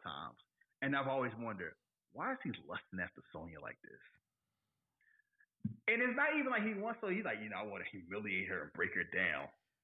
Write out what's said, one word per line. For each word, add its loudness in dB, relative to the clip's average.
times. -6
And 2
I've 2
always 2
wondered, -4
why -2
is -4
he -2
lusting -6
after -6
Sonya -8
like -8
this? -18
And 4
it's 4
not 6
even 4
like 4
he 2
wants -2
to, 0
he's 2
like, -2
"You -4
know, -4
I 0
wanna -4
humiliate -2
her 0
and -10
break 2
her 2
down." 2